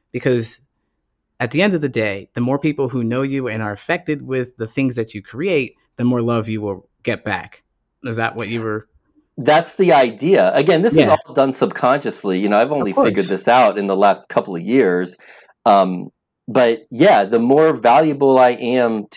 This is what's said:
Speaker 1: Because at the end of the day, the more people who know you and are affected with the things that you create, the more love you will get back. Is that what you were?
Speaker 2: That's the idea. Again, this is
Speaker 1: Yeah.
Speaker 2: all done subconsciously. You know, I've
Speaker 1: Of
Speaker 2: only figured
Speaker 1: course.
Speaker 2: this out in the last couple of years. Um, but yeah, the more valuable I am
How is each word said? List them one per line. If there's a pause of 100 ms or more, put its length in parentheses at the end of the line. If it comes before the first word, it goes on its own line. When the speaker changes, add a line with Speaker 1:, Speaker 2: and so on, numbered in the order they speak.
(120)
Speaker 1:
Because (760)
at
the
end
of
the
day,
the
more
people
who
know
you
and
are
affected
with
the
things
that
you
create, (220)
the
more
love
you
will (140)
get
back. (400)
Is
that
what
you
were? (500)
Speaker 2:
That's
the
idea.
Again,
this
is
Speaker 1:
Yeah. (120)
Speaker 2:
all
done
subconsciously.
You
know,
I've
Speaker 1:
Of
Speaker 2:
only
figured
Speaker 1:
course.
Speaker 2:
this
out
in
the
last
couple
of
years. (480)
Um, (380)
but
yeah,
the
more
valuable
I
am (120)